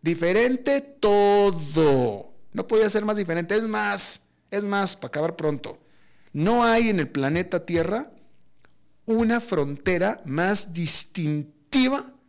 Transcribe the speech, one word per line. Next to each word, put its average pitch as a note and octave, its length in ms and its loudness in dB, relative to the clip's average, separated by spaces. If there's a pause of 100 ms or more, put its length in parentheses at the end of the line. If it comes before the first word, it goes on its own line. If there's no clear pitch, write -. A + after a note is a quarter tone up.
diferente A#3 760 0
todo. E3 1500 2 (180)
No - 140 -6
podía A3 220 4
ser G#3 160 0
más G#3+ 120 0
diferente. E3+ 380 -2
Es A3 100 2
más, G#3 640 -4 (220)
es G3+ 140 -2
más, G3+ 320 -2
para - 120 -12
acabar E3 280 -4
pronto, D3 420 -4 (540)
no A3+ 320 2
hay A#3 240 2
en G3+ 100 0
el D3+ 100 -2
planeta E3 560 -2
Tierra F#3 460 -2 (920)
una A3+ 360 2
frontera F3+ 840 -2
más F3 480 -2
distintiva E3+ 1400 -2 (160)